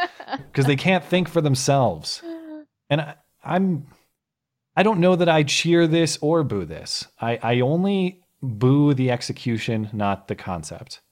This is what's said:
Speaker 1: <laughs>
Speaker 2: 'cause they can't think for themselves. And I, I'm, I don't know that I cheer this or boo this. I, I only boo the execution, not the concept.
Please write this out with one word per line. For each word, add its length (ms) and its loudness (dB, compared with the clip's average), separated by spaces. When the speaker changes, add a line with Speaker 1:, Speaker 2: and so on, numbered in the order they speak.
Speaker 1:
<laughs> 280 -12
Speaker 2:
'cause 140 0
they 100 4
can't 280 0
think 240 0
for 120 0
themselves. 800 0
And 100 0
I, 140 -10
I'm, 420 -2
I 60 2
don't 180 2
know 160 6
that 120 2
I 140 6
cheer 440 2
this 360 2
or 220 2
boo 200 -4
this. 420 -10
I, 220 -2
I 180 2
only 640 0
boo 520 4
the 160 0
execution, 840 -4
not 360 -2
the 60 -6
concept. 640 -12